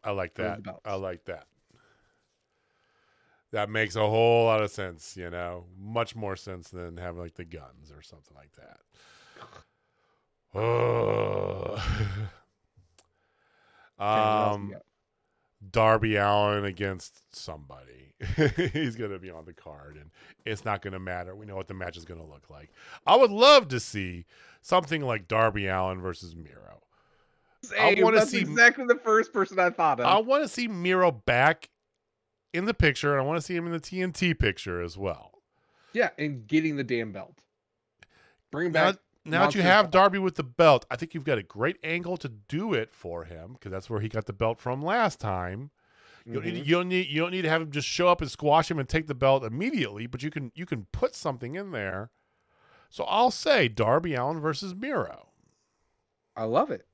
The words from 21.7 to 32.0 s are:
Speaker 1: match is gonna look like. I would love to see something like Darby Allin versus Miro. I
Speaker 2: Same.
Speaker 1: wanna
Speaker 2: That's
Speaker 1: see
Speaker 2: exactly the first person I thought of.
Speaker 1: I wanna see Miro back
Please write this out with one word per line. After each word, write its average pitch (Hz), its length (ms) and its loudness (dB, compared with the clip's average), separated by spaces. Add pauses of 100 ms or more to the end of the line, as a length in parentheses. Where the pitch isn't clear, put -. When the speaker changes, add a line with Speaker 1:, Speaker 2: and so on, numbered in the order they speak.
Speaker 1:
match 90 220 -10
is 82 100 -18
gonna 82 200 -18
look 73 240 -20
like. - 220 -20 (360)
I 180 80 8
would 240 160 8
love 240 380 8
to 123 100 -2
see 90 460 -8 (360)
something 160 400 0
like 113 260 -4
Darby 107 400 2
Allin 92 340 -2
versus 87 340 -10
Miro. 65 460 -20 (1000)
I 208 160 6
Speaker 2:
Same. 196 80 4
Speaker 1:
wanna 220 140 6
Speaker 2:
That's 214 140 4
Speaker 1:
see 196 80 0
Speaker 2:
exactly 233 480 4
the 240 160 4
first 220 280 2
person 190 280 -2
I 175 100 4
thought 156 300 2
of. 120 60 0
Speaker 1:
I 185 140 6
wanna 262 300 0
see 240 180 -6
Miro 180 440 2
back 127 580 2 (840)